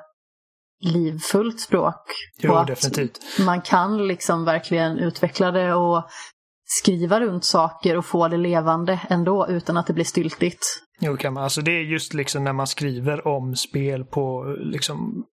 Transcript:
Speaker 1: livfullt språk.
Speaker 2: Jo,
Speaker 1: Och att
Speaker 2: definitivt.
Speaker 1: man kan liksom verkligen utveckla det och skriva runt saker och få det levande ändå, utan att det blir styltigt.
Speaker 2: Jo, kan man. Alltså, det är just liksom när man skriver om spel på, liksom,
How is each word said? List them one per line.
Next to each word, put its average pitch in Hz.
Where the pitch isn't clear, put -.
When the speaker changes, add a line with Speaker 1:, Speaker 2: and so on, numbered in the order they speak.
Speaker 1:
livfullt 175
språk. 165
Speaker 2:
Jo, -
Speaker 1:
Och 165
att 147
Speaker 2:
definitivt. 135
Speaker 1:
man 180
kan 202
liksom 170
verkligen 165
utveckla 175
det 180
och 170
skriva 180
runt 185
saker 165
och 175
få 170
det 170
levande 170
ändå, 180
utan 180
att 170
det 170
blir 165
styltigt. 170
Speaker 2:
Jo, 147
kan 131
man. 139
Alltså, 135
det 151
är 170
just 156
liksom 139
när 139
man 135
skriver 143
om 131
spel 139
på, 135
liksom, -